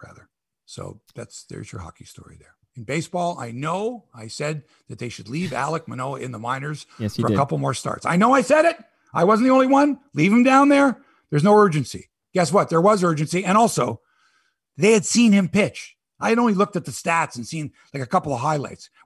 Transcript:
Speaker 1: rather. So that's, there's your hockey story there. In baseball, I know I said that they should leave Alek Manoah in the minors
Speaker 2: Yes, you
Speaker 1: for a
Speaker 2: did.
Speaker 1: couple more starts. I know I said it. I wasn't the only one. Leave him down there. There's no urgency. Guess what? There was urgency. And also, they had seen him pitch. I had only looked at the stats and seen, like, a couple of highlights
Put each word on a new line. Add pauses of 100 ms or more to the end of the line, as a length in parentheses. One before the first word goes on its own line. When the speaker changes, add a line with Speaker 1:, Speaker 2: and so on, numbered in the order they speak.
Speaker 1:
rather. (360)
So (140)
that's,
there's
your
hockey
story
there. (220)
In
baseball,
I
know (100)
I
said (260)
that
they
should
leave
Alek
Manoah
in
the
minors (120)
Speaker 2:
Yes,
you
Speaker 1:
for
a
Speaker 2:
did.
Speaker 1:
couple
more
starts.
I
know
I
said
it. (360)
I
wasn't
the
only
one. (160)
Leave
him
down
there. (300)
There's
no
urgency. (220)
Guess
what?
There
was
urgency.
And
also, (760)
they
had
seen
him
pitch. (240)
I
had
only
looked
at
the
stats
and
seen, (200)
like,
a
couple
of
highlights (160)